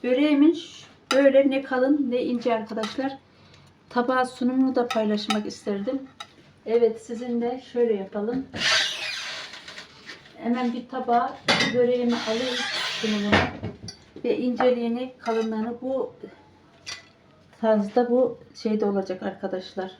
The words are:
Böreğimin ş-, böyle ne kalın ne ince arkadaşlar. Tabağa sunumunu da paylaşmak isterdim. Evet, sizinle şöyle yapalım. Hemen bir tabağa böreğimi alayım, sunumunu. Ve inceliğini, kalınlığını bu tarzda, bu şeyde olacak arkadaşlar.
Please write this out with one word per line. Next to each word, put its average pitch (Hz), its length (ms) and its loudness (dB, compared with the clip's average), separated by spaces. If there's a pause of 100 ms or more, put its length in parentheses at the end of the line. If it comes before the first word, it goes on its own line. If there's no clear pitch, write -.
Böreğimin 294 500 6
ş-, - 320 -14 (280)
böyle 277 360 8
ne 269 120 0
kalın 269 480 2
ne 247 120 0
ince 240 320 0
arkadaşlar. 220 640 -4 (720)
Tabağa 247 360 2
sunumunu 254 500 0
da 240 140 2
paylaşmak 214 580 0
isterdim. 208 560 -4 (640)
Evet, 226 360 2
sizinle 240 600 -4 (100)
şöyle 233 220 2
yapalım. 214 520 -4 (1900)
Hemen 240 360 -2
bir 240 160 -10
tabağa 247 480 0 (380)
böreğimi 240 420 2 (120)
alayım, 247 280 -2 (440)
sunumunu. 208 340 0 (920)
Ve 240 140 0
inceliğini, 247 800 0
kalınlığını 220 600 -4
bu 262 340 -4 (1500)
tarzda, 220 500 2
bu 240 280 2 (160)
şeyde 214 300 -2
olacak 196 380 -2
arkadaşlar. 185 760 -8